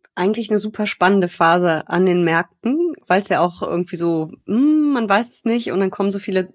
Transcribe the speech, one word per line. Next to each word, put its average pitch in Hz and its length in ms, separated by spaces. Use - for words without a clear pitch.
eigentlich 208 360
eine 214 100
super 214 260
spannende 190 420
Phase 170 600
an 180 180
den 180 180
Märkten, 226 720
weil's 196 220
ja 165 100
auch 170 220
irgendwie 175 340
so, 165 340
hm, 294 460
man 233 160
weiß 214 220
es - 160
nicht 233 260
und 185 80
dann 196 100
kommen 196 220
so 196 80
viele 185 360